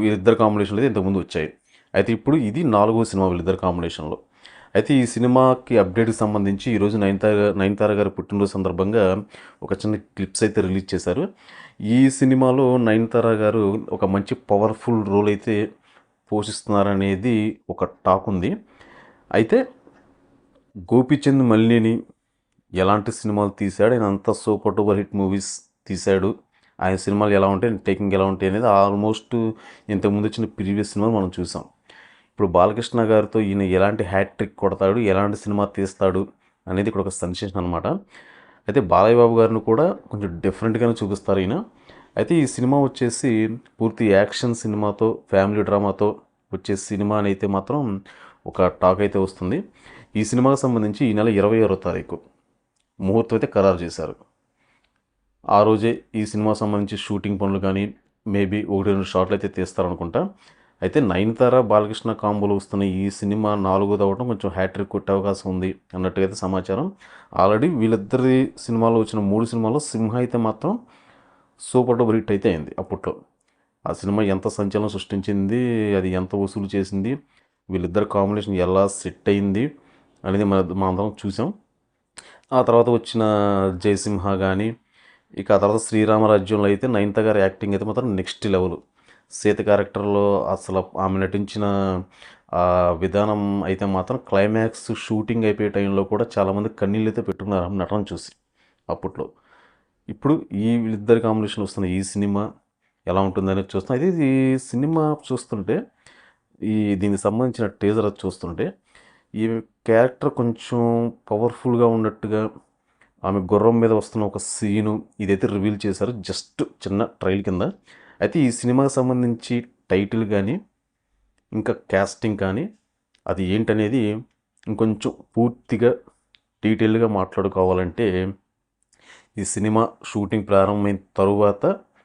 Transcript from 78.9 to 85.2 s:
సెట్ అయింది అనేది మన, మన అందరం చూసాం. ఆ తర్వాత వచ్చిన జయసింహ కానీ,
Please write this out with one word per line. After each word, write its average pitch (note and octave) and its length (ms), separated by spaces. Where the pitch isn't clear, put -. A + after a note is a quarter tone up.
సెట్ - 360
అయింది G2+ 300
అనేది G2+ 240
మన, G2 80
మన F#2+ 120
అందరం G#2 300
చూసాం. A2 260
ఆ B2+ 120
తర్వాత A#2 200
వచ్చిన A2+ 240
జయసింహ G2 500
కానీ, F#2+ 240